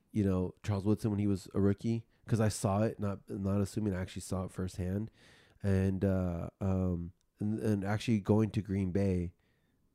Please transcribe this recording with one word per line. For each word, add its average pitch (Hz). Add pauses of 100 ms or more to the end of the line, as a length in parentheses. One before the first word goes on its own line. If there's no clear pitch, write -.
(120)
you 104
know, 92
Charles 98
Woodson 107
when 101
he 104
was 98
a 101
rookie, 113 (220)
'cause 110
I 110
saw 101
it, -
not, 101
not 101
assuming 101
I 90
actually 92
saw 92
it 92
firsthand, 92 (520)
and, 95
uh, 90 (100)
um, 92 (280)
and, 107
and 104
actually 107
going 107
to 104
Green 95
Bay 90 (640)